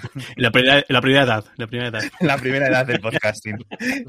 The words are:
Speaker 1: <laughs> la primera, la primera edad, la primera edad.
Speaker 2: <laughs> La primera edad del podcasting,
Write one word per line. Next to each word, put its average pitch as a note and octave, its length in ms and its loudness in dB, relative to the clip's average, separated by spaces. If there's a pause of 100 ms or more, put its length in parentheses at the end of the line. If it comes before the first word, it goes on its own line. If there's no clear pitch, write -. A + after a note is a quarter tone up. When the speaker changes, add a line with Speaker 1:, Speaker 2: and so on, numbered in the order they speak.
(180)
Speaker 1:
<laughs> - 180 -16
la A#2+ 160 2
primera, C3 380 6
la B2 120 2
primera C3+ 220 4
edad, A2 220 0 (100)
la A#2 120 -10
primera A#2+ 220 -6
edad. A2 140 -6 (100)
Speaker 2:
<laughs> - 60 -14
La C#3+ 180 0
primera C3+ 300 -2
edad B2+ 180 2
del B2 140 -2
podcasting, G#2+ 680 -6 (440)